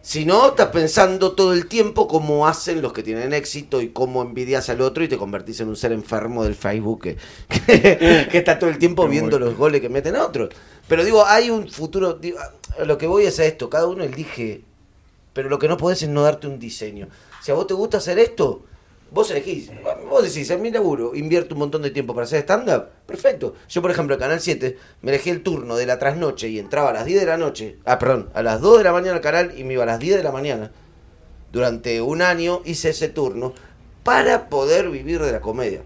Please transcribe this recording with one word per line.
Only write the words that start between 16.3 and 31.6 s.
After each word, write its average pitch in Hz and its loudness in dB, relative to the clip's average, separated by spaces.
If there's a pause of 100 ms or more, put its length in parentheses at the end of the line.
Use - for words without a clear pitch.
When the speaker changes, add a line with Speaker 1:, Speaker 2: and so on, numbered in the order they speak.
Speaker 1:
un 139 -8
diseño. 107 -12 (360)
Si 143 -4
a - 2
vos 185 0
te 190 -2
gusta 214 -2
hacer 175 -2
esto, 185 0 (480)
vos - 2
elegís, - -6 (400)
vos 539 6
decís, 143 -4
"En 180 -2
mi 226 -4
laburo 147 -2
invierto 165 0
un 143 -6
montón 147 -2
de 139 -4
tiempo 123 -6
para 120 -4
hacer 147 0
stand-up", 202 0 (180)
perfecto. - -2 (140)
Yo, 175 -4
por 175 0
ejemplo, 151 0
en 127 -8
Canal 156 -2
siete 127 -4 (240)
me 123 -4
elegí 139 -2
el 175 -4
turno 127 -4
de 123 -2
la 127 0
trasnoche 143 -2
y 110 -6
entraba 135 0
a - -2
las - -6
diez 185 2
de 185 0
la 165 0
noche, 110 -6
ah, 123 2
perdón, 123 0
a 107 -4
las 110 0
dos 226 8
de 214 6
la 175 6
mañana 180 0
al 160 -2
canal 170 0
y 131 -12
me 131 -4
iba 123 0
a 113 0
las 117 -2
diez 175 2
de 180 0
la 147 -2
mañana. 131 -6 (800)
Durante 117 -2